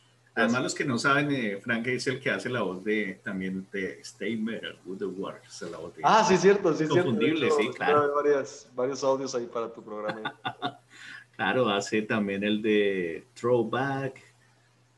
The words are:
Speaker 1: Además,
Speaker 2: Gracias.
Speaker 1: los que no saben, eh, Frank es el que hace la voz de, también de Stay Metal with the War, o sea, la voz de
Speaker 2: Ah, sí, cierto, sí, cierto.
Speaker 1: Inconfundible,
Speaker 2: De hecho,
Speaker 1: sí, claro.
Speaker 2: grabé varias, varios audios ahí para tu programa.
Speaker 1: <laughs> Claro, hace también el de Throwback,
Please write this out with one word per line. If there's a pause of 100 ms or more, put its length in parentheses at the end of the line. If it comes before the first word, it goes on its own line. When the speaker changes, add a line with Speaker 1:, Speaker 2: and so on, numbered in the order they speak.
(340)
Speaker 1:
Además,
Speaker 2:
Gracias.
Speaker 1:
los
que
no
saben,
eh,
Frank
es
el
que
hace
la
voz
de,
también
de
Stay
Metal
with
the
War,
o
sea,
la
voz
de
Speaker 2:
Ah,
sí,
cierto,
sí,
cierto.
Speaker 1:
Inconfundible,
Speaker 2:
De
hecho,
Speaker 1:
sí,
claro.
Speaker 2:
grabé
varias,
varios
audios
ahí
para
tu
programa. (100)
Speaker 1:
<laughs> (560)
Claro,
hace
también
el
de
Throwback, (760)